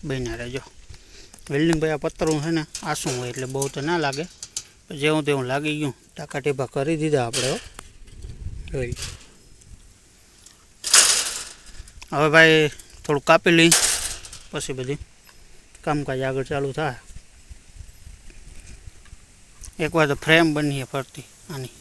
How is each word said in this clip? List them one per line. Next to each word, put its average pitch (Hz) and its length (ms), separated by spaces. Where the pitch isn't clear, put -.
બન્યા 123 340
રહેજો. 123 200
વેલ્ડિંગ 156 300
ભાઈ 156 160
આ - 80
પતરું 160 380
છે 165 80
ને 160 120
આસું 151 280
હોય 123 140
એટલે 127 160
બહુ 135 220
તો 147 120
ના 165 220
લાગે, 143 220
જેવું 151 260
તેવું 139 260
લાગી 151 280
ગયું, 143 160
ટાંકા 151 280
ટેપા 139 320
કરી 147 280
દીધા 147 260
આપણે, 117 240
હો. 214 80
જોઈ. 123 240
હવે 156 180
ભાઈ 156 420
થોડું 147 240
કાપી 165 320
લઈ, 165 120
પછી 139 320
બધી 131 220
કામકાજ 143 380
આગળ 135 260
ચાલુ 139 240
થાય. 143 260
એકવાર 160 300
તો 139 60
ફ્રેમ 160 380
બનીએ 143 320
ફરતી - 420
આની 131 280